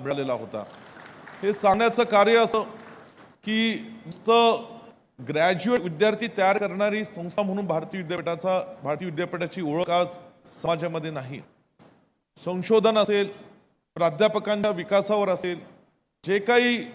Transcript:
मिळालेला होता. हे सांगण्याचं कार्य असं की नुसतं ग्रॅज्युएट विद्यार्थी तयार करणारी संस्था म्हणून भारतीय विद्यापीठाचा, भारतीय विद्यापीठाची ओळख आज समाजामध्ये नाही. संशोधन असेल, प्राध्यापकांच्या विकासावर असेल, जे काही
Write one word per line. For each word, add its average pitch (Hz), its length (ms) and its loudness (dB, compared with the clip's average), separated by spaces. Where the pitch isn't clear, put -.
मिळालेला 135 320 -4
होता. 107 300 -8
हे 202 100 0
सांगण्याचं 226 500 2
कार्य 214 340 6
असं 220 240 2
की 220 300 0
नुसतं 226 600 4
ग्रॅज्युएट 175 520 2
विद्यार्थी 208 460 0
तयार 196 200 4
करणारी 208 460 -2
संस्था 175 380 -6
म्हणून 196 240 -2
भारतीय 165 360 -4
विद्यापीठाचा, 170 600 -2
भारतीय 151 220 -4
विद्यापीठाची 175 560 -6
ओळख 165 280 -2
आज 175 280 0
समाजामध्ये 165 560 -4
नाही. 131 300 -12
संशोधन 214 520 2
असेल, 202 320 2
प्राध्यापकांच्या 208 760 0
विकासावर 202 580 0
असेल, 180 300 -4
जे 196 140 0
काही 240 560 2